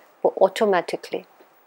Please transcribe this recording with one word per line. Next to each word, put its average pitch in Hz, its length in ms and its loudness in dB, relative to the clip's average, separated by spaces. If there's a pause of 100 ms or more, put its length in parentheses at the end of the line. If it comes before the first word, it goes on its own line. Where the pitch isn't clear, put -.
(260)
वो 175 160 0
automatically 185 800 0 (440)